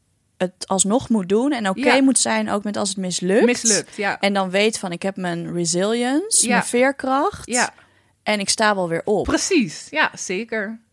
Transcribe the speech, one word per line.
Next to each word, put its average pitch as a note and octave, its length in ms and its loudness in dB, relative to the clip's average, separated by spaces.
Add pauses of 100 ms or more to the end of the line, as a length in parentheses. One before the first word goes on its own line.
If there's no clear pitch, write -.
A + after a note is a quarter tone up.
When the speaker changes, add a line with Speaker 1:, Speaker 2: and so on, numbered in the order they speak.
(380)
Speaker 1:
het - 300 -4
alsnog G3 420 0
moet F#3+ 200 0
doen A#3+ 220 2
en A3 180 -2
oké B3 260 2
Speaker 2:
Ja. C#4 60 6
Speaker 1:
moet C4+ 180 6
zijn, A3 300 0
ook G3+ 140 -2
met G#3 140 -4
als G#3 120 -2
het G3 80 -6
mislukt. F#3 480 2
Speaker 2:
Mislukt, A3+ 500 0
ja. G3+ 240 -4
Speaker 1:
En G3+ 140 0
dan F#3+ 160 0
weet G#3 300 2
van, F#3 120 -8
"Ik F3 100 -8
heb G3 160 -4
mijn E3+ 360 -4
resilience, A#3 960 0
Speaker 2:
Ja. B3 40 0
Speaker 1:
mijn A#3+ 120 2
veerkracht C4+ 880 0
Speaker 2:
Ja. A#3+ 200 0 (540)
Speaker 1:
en G#3+ 160 0
ik G3 100 -4
sta G#3+ 260 2
wel F3+ 140 -2
weer E3 160 -2
op." F#3+ 180 2
Speaker 2:
Precies, C#4 680 0
ja, D4 260 0
zeker. A3 640 -6 (140)